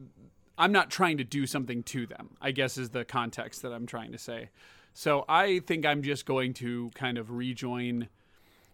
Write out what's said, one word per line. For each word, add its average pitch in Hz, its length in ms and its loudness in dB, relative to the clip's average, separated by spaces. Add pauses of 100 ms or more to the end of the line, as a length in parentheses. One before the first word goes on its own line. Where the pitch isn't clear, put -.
(580)
I'm 185 160 6
not 180 180 4
trying 170 260 4
to 131 60 0
do 139 240 0
something 123 360 -2
to 120 220 -4
them, - 360 -16
I 139 100 -2
guess 131 260 0
is 123 120 -4
the 120 160 -4
context 117 560 -4
that 123 100 -8
I'm 117 160 -6
trying 117 240 -8
to 120 60 -12
say. 117 320 -10 (440)
So 143 360 2
I 180 300 6
think 160 260 0
I'm 147 180 4
just 139 220 -2
going 131 300 2
to 120 380 -6
kind 123 240 -2
of 113 140 -8
rejoin. 123 800 -4 (640)